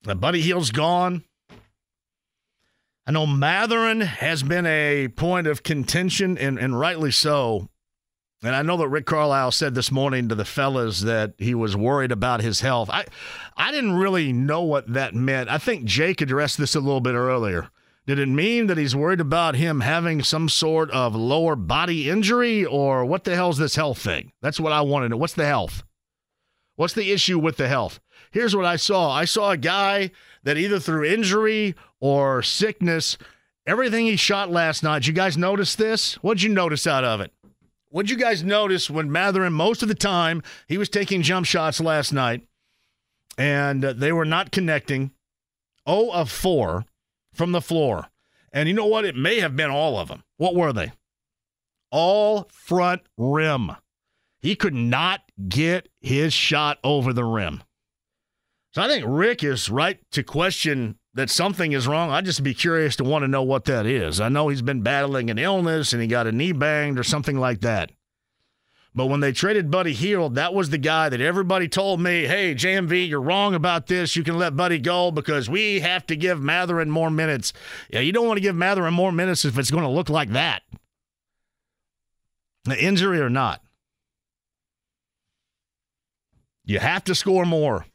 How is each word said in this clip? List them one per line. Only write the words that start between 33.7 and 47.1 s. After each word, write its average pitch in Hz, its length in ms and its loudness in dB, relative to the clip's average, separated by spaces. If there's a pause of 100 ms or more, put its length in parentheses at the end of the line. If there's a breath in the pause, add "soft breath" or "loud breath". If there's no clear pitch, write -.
he 214 120 2
shot 196 340 0
last 165 320 0
night, 151 160 2
did 120 80 0
you 160 60 0
guys 180 220 0
notice 190 380 0
this? 220 420 -2
What'd 196 280 0
you 220 60 2
notice 175 360 0
out 139 180 2
of 110 180 0
it? 90 100 -8 (580)
What'd 196 200 -2
you 254 80 -2
guys 226 260 0
notice 196 460 0
when 151 200 -2
Mathurin, 185 440 0
most 180 280 0
of 226 60 -2
the 214 80 0
time, 170 480 0 (240 loud breath)
he 165 100 -2
was 202 120 -2
taking 196 320 0
jump 175 240 0
shots 160 340 0
last 156 320 0
night, 127 340 0 (920)
and, 139 480 0
uh, 135 80 0
they 143 180 0
were 165 140 2
not 165 260 -2
connecting? 143 600 -2 (760)
Oh 202 260 2
of 170 180 0
four 117 560 0 (480)